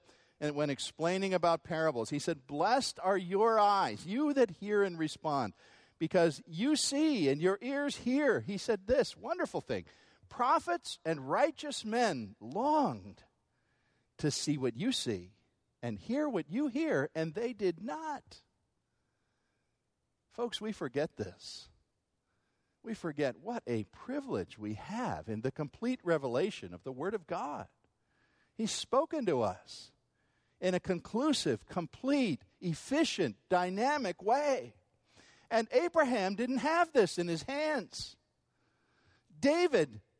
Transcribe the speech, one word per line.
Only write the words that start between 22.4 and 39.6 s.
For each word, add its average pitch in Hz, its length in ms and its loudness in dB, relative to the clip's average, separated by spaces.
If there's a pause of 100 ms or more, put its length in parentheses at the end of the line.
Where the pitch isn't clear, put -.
We 233 120 -8
forget 147 480 -4
what 226 260 -8
a 113 240 0
privilege 247 640 -6
we 107 180 -6
have 170 520 -6
in 110 140 -6
the 131 100 -2
complete 233 500 -6
revelation 139 720 -2
of - 120 -14
the 131 80 -8
Word 160 200 -4
of 190 140 -8
God. 208 400 -6 (880)
He's 220 160 -2
spoken 302 540 0
to 147 160 2
us - 500 -4 (680)
in 185 120 2
a 180 60 2
conclusive, 180 840 0
complete, 233 760 -2 (200)
efficient, 185 760 0 (140)
dynamic 190 720 0
way. 233 520 0 (760)
And 226 220 2
Abraham 254 640 4
didn't 240 240 0
have 330 340 4
this 208 240 6
in 175 100 0
his 170 160 -2
hands. 294 720 -4 (1200)
David 240 640 2 (200)